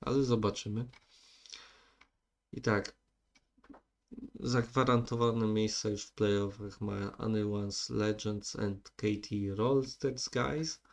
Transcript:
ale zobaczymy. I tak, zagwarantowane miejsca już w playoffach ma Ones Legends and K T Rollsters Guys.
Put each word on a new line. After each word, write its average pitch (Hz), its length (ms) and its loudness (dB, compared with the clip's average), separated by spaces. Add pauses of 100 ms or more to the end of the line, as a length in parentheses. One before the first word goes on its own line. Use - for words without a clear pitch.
ale 135 220 2
zobaczymy. 110 680 0 (1600)
I - 100 -10
tak, 104 360 2 (1400)
zagwarantowane 117 1080 2
miejsca 107 420 2
już 104 140 -4
w - 100 -20
playoffach 101 680 0
ma 101 360 -4 (360)
Ones 101 360 -4
Legends 107 680 -2
and 101 400 -4
K - 120 -2 (220)
T 101 260 -2
Rollsters 131 720 0
Guys. 143 520 -2 (120)